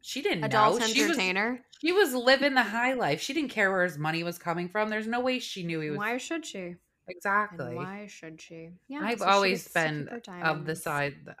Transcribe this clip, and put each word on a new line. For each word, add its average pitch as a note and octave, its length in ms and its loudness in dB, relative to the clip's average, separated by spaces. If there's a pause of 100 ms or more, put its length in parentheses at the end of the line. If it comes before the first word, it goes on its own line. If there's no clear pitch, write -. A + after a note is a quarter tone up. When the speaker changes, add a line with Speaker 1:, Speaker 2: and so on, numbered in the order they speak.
Speaker 1:
She - 200 -8
didn't C#4+ 220 0
Speaker 2:
Adult A3 380 6
Speaker 1:
know. A3+ 60 2
She A3+ 140 2
was, E4+ 100 4
Speaker 2:
entertainer. G#3+ 540 0 (140)
Speaker 1:
she D#4+ 140 0
was F4+ 200 4
living C4 420 4
the B3 80 6
high A#3 300 0
life. D#3 280 0
She C4+ 120 -6
didn't D4 180 -2
care G3 200 2
where F#3 140 2
his D#3 120 -4
money D#3 260 -2
was E3+ 140 -4
coming F3 300 -4
from. G#3+ 220 -2
There's G#3+ 180 -4
no A#3+ 140 -2
way B3+ 180 0
she F#3+ 240 -8
knew E3 160 -4
he D3+ 120 -4
was C#3+ 80 -4
Speaker 2:
Why A3+ 180 -4
should E4 280 -6
she? F3+ 300 -10 (320)
Speaker 1:
Exactly. G3 600 -2
Speaker 2:
And B2 80 -8
why G3 320 -10
should D#3+ 340 -16
she? E3 300 -16 (160)
Yeah, C#4 140 -10
Speaker 1:
I've A3 180 -2
Speaker 2:
so F#3+ 60 -2
she F#3+ 60 6
Speaker 1:
always F#3+ 320 4
Speaker 2:
gets - 100 -18
to F3 60 2
Speaker 1:
been D3+ 200 0
Speaker 2:
keep D3 100 -6
her A#3+ 60 -10 (300)
Speaker 1:
of D3+ 200 0
the D#3 80 -2
Speaker 2:
diamonds. - 100 -8
Speaker 1:
side, D3 560 -4